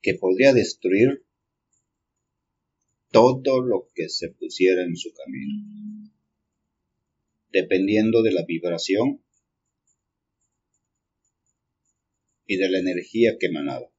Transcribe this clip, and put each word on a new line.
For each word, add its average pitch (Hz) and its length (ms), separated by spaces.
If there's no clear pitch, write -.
que 95 140
podría 101 380
destruir 117 720
todo 131 500
lo 110 320
que 80 160
se - 200
pusiera 92 540
en 87 140
su - 160
camino, - 1000
dependiendo 104 760
de 107 100
la 87 120
vibración 87 760
y 98 120
de 95 120
la 92 100
energía 92 600
que 95 80
emanaba. 71 520